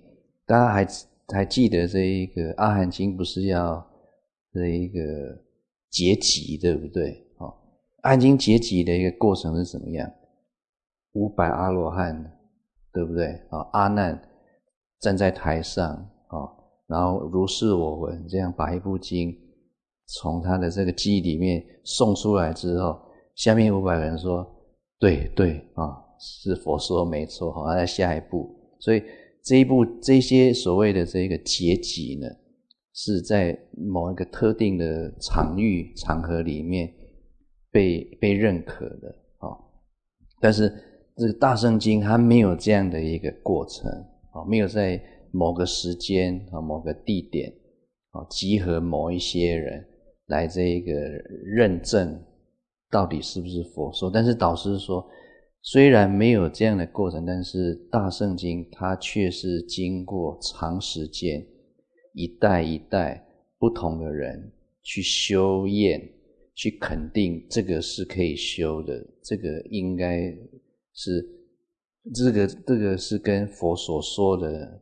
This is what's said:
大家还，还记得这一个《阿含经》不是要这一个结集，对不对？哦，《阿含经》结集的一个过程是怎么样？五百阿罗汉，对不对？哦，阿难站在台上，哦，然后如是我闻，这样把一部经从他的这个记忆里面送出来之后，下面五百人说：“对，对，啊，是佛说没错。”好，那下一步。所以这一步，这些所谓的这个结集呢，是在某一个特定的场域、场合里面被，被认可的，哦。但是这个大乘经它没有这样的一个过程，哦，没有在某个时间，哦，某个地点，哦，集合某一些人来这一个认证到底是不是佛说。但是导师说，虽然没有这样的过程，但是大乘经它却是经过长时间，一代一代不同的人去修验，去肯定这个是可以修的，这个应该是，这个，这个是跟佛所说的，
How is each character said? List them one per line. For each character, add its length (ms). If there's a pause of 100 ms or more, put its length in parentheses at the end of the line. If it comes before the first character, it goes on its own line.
(480)
大 100
家 160
还， 140 (400)
还 180
记 240
得 180
这 120
一 280
个 300
《阿 160
含 160
经》 260
不 80
是 220
要 400 (680)
这 140
一 200
个 120 (920)
结 240
集， 420
对 180
不 120
对？ 400 (100)
哦， 160 (480)
《阿 100
含 80
经》 160
结 220
集 260
的 120
一 80
个 140
过 180
程 200
是 100
怎 160
么 100
样？ 200 (1040)
五 160
百 180
阿 220
罗 200
汉， 500 (520)
对 140
不 80
对？ 140 (220)
哦， 100 (140)
阿 140
难 320 (800)
站 160
在 160
台 300
上， 340 (340)
哦， 200 (380)
然 140
后 180 (100)
如 180
是 260
我 260
闻， 280
这 100
样 180
把 200
一 40
部 180
经 380 (720)
从 340
他 160
的 120
这 160
个 60
记 260
忆 40
里 160
面 280 (180)
送 300
出 220
来 180
之 240
后， 240 (320)
下 220
面 200
五 60
百 160
人 200
说 280 (540)
：“对， 360
对， 380
啊， 240 (220)
是 380
佛 200
说 260
没 220
错。” 260
好， 140
那 200
下 300
一 40 (100)
步。 240 (240)
所 160
以 80 (400)
这 200
一 20
步， 220 (160)
这 180
些 340
所 220
谓 160
的 140
这 240
个 80
结 400
集 440
呢， 60 (640)
是 280
在 360 (140)
某 400
一 40
个 100
特 280
定 240
的 420
场 380
域、 380
场 260
合 200
里 200
面 320 (800)
被， 320 (160)
被 140
认 320
可 320
的， 180 (240)
哦。 180 (840)
但 100
是 200 (440)
这 120
个 60
大 220
乘 240
经 220
它 160
没 220
有 160
这 180
样 160
的 120
一 160
个 140 (100)
过 260
程， 220 (440)
哦， 120
没 120
有 100
在 340 (300)
某 220
个 120
时 300
间， 560
哦， 100
某 180
个 140
地 280
点， 300 (600)
哦， 180
集 300
合 220
某 300
一 60
些 380
人 300 (400)
来 220
这 160
一 180
个 100 (540)
认 360
证 380 (680)
到 160
底 160
是 180
不 80
是 160
佛 300
说。 180
但 140
是 100
导 200
师 220
说， 300 (540)
虽 260
然 220
没 220
有 180
这 160
样 120
的 100
过 220
程， 160
但 160
是 320 (160)
大 200
乘 260
经 360
它 260
却 340
是 300
经 420
过 380
长 400
时 260
间， 380 (680)
一 140
代 340
一 160
代 480 (320)
不 120
同 300
的 120
人 400 (300)
去 200
修 640
验， 360 (520)
去 180
肯 400
定 380
这 140
个 180
是 220
可 180
以 140
修 480
的， 180 (220)
这 140
个 320
应 260
该 400 (580)
是， 340 (840)
这 180
个， 160
这 300
个 200
是 200
跟 300
佛 280
所 260
说 360
的， 440